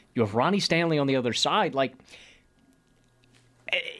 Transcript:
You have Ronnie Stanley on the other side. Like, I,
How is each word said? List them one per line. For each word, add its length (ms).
You 60
have 140
Ronnie 260
Stanley 380
on 80
the 100
other 160
side. 420
Like, 200
I, 80